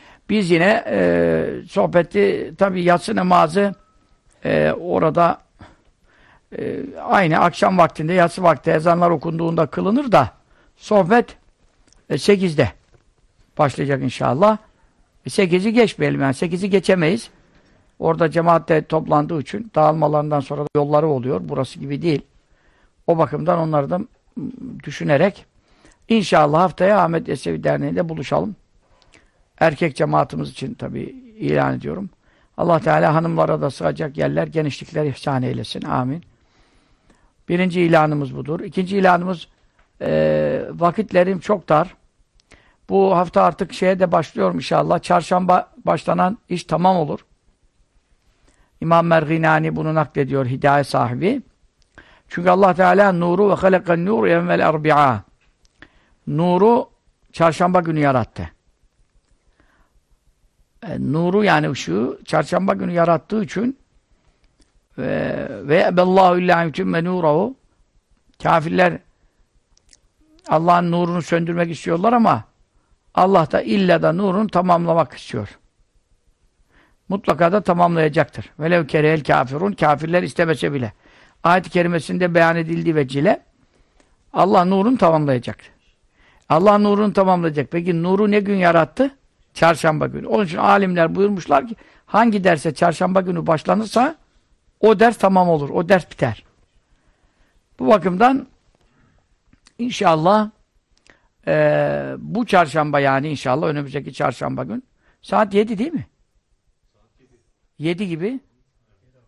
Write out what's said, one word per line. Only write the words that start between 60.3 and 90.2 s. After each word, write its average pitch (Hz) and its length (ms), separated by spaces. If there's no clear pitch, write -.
E, 131 260
nuru 180 320
yani 156 260
ışığı 190 540
çarşamba 180 500
günü 190 180
yarattığı 170 520
için, 240 340
e, - 40
ve 139 380
ebellahu 180 500
illa 175 240
yutimme 170 420
nurahu. 180 520
Kafirler 165 560
Allah'ın 175 420
nurunu 175 320
söndürmek 170 480
istiyorlar 175 420
ama 185 320
Allah 185 360
da 190 120
illa 190 400
da 156 100
nurunu 196 360
tamamlamak 170 680
istiyor. - 440
Mutlaka 175 440
da 208 80
tamamlayacaktır. 165 920
Velev 165 260
kerehel 151 380
kafirun, 151 480
kafirler 160 500
istemese 165 500
bile. 123 200
Ayet-i 175 280
kerimesinde 175 640
beyan 170 220
edildiği 165 380
vecile 143 480
Allah 190 320
nurunu 196 340
tamamlayacak. 147 580
Allah 196 300
nurunu 208 340
tamamlayacak. 170 580
Peki 170 320
nuru 196 280
ne 208 100
gün 202 160
yarattı? 175 600
Çarşamba 156 520
günü. - 200